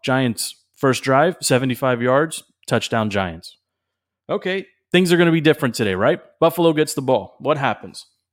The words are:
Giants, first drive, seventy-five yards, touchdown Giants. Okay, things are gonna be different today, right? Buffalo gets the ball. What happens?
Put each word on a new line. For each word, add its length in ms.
Giants, 520
first 260
drive, 380
seventy-five 640
yards, 400
touchdown 420
Giants. 480
Okay, 380
things 220
are 40
gonna 160
be 80
different 340
today, 200
right? 260
Buffalo 320
gets 220
the 80
ball. 360
What 180
happens? 500